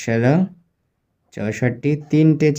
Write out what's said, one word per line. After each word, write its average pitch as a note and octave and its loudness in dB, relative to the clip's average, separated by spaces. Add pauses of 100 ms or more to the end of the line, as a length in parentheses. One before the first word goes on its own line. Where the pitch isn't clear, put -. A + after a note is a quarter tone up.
ষোলো, A#2 0 (1000)
চৌষট্টি, A#2 -4 (180)
তিনটে D#3 2 (120)